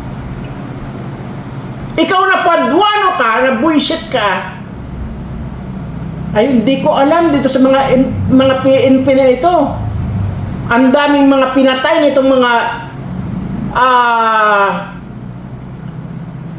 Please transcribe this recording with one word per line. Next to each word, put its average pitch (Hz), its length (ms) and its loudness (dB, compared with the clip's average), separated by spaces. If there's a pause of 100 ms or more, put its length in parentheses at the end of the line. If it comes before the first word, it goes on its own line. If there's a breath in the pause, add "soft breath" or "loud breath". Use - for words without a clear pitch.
(1900)
Ikaw 370 320 0
na 370 160 2
Paduano 359 680 2 (120)
ka, 233 80 2 (160)
na 262 60 2 (100)
buwisit 320 480 0
ka, 214 200 0 (2000)
ay 226 160 2
hindi 269 320 2
ko 302 160 2
alam 320 320 4
dito 277 160 2
sa 262 160 2
mga 269 200 6 (120)
in-, 254 200 2 (200)
mga 269 320 4
P - 80 -
N 269 320 4
P 277 80 4
na 262 160 4
ito. 330 240 2 (1200)
Ang 262 160 4
daming 285 400 4
mga 269 240 2
pinatay 269 480 2
nitong 269 320 2
mga, 247 180 4 (1300)
ah, 226 920 2 (1900)